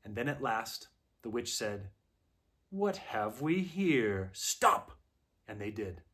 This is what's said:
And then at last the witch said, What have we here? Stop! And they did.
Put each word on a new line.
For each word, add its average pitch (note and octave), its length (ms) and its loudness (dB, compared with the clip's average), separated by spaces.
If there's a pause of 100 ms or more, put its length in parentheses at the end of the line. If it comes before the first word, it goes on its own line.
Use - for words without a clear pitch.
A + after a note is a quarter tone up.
And G#2+ 140 -12
then A#2+ 120 0
at C#3 140 -2
last A2+ 460 -2 (340)
the A#2 80 -6
witch A#2 240 -2
said, G2+ 340 -4 (840)
What G3 260 2
have A2 460 -4
we E3 200 2
here? C3 720 2
Stop! - 600 4 (540)
And G#2+ 140 -10
they G2+ 100 -4
did. G2 320 -6 (120)